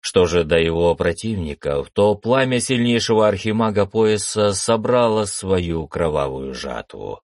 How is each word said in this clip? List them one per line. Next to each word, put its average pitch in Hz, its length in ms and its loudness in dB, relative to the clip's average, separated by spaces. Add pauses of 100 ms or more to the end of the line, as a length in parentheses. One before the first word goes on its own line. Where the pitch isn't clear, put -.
Что 92 240 2
же 85 180 2
до 82 140 2
его 82 380 2
противников, 80 960 -4
то 104 240 2
пламя 127 440 0
сильнейшего 117 680 2
архимага 104 580 0
пояса 107 680 0
собрало 113 720 2
свою 90 640 -2
кровавую 69 680 -4
жатву. 55 760 -10